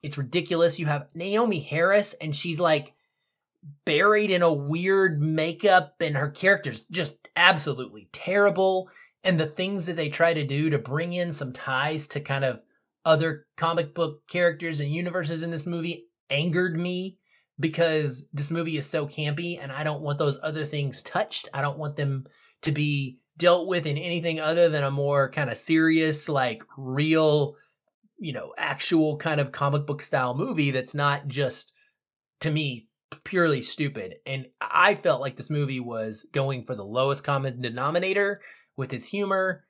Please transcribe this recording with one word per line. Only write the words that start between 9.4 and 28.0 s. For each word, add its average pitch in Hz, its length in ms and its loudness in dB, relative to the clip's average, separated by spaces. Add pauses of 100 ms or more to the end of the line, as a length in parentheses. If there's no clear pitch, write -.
things 185 400 -4
that 175 100 -6
they 151 120 -2
try 170 260 2
to 147 120 -2
do 147 240 0
to 139 80 2
bring 156 340 -4
in 175 200 -4
some 135 200 -6
ties 143 560 -2
to 143 120 -6
kind 139 240 -2
of 123 160 -2 (440)
other 156 420 4 (100)
comic 165 380 0
book 156 340 -4
characters 170 520 0
and 143 100 -2
universes 165 520 -4
in 170 80 -6
this 156 160 -6
movie 170 400 -6 (240)
angered 165 480 0
me 180 400 -4 (420)
because 156 720 0
this 143 180 -6
movie 160 280 -2
is 139 80 -6
so 151 200 -2
campy, 156 560 -6
and 139 80 -12
I 139 140 -8
don't 151 180 -4
want 143 160 -2
those 143 240 2
other 156 220 -4
things 143 380 -6
touched. - 520 -4
I 139 80 -2
don't 143 160 -4
want 147 180 -6
them 139 300 -2 (360)
to 156 100 0
be 143 460 -2 (180)
dealt 175 300 4
with 175 200 -2
in 143 120 -2
anything 170 420 -2
other 165 280 4
than 151 160 0
a 139 60 0
more 139 400 2
kind 135 200 -2
of 110 60 -6
serious, 160 720 2
like, 127 340 0 (140)
real, 147 800 2 (640)